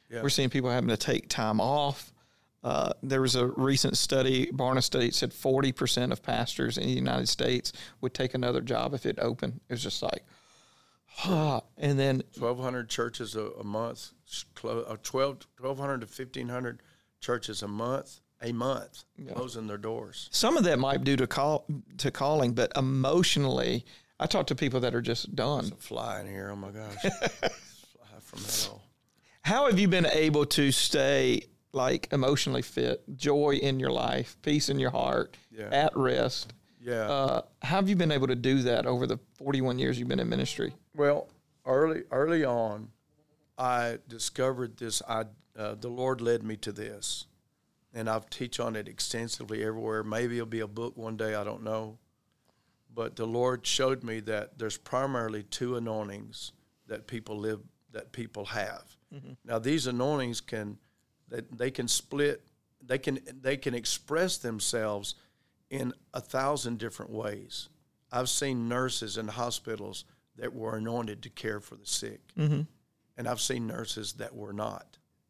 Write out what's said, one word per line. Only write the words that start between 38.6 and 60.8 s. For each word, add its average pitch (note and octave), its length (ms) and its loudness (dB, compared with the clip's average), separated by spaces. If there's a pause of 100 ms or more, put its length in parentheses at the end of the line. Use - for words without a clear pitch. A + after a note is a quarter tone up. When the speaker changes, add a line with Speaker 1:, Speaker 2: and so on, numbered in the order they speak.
Speaker 2:
that A#2+ 240 4
over B2+ 220 2
the A#2+ 100 0 (200)
forty-one C3 420 0
years B2+ 180 2
you've A#2+ 80 -4
been B2+ 140 0
in A#2 80 0
ministry? - 440 0 (220)
Speaker 1:
Well, D3 340 2 (380)
early, D3+ 460 4
early D#3 320 4
on, A2+ 460 0 (680)
I A#2+ 480 0
discovered B2 720 -2
this. A2+ 320 -4
I, A2+ 160 -2 (340)
uh, G#2+ 160 -6
the G#2+ 140 -8
Lord B2+ 320 0
led A#2 240 2
me A2 140 -4
to G#2+ 120 -6
this, G#2 560 -8 (640)
and A2+ 160 -4
I've A2 220 -2
teach A#2+ 300 -6
on A#2 160 -2
it G#2 100 -6
extensively A2 800 -6
everywhere. A2 400 -2
Maybe A#2 320 -2
it'll A#2 100 -4
be A2+ 140 -4
a G#2+ 80 -6
book A2+ 280 -8
one A2+ 200 -8
day. A2 180 -2
I G#2 80 -2
don't G#2+ 220 -8
know. A2 340 -6 (960)
But A2+ 220 -6
the A2+ 100 -4
Lord B2 400 0
showed C3 380 2
me A2 160 -6
that G#2+ 380 -6
there's A2 180 -4
primarily A#2+ 680 -2
two B2 320 -4
anointings A2 760 -8 (360)
that A2 180 -10
people G#2+ 320 -10
live, G#2+ 220 -4 (320)
that - 200 -14
people G#2 340 -10
have. G#2 380 -6 (300)
Speaker 2:
Mm-hmm. C3+ 180 -16 (120)
Speaker 1:
Now, A#2 140 -2
these C3+ 280 0
anointings B2+ 540 0
can, G#2+ 380 -8 (500)